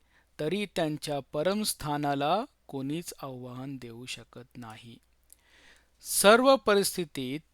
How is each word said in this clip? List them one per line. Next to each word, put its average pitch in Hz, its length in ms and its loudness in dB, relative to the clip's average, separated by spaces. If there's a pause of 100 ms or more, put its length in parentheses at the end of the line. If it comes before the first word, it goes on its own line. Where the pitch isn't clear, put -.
(400)
तरी 180 260 0 (100)
त्यांच्या 151 440 -2 (140)
परमस्थानाला 151 1120 0 (220)
कोणीच 139 540 -6
आव्हान 131 560 -10
देऊ 120 280 -14
शकत 120 520 -14
नाही. 113 400 -16 (1040)
सर्व 247 540 6
परिस्थितीत 170 840 0 (140)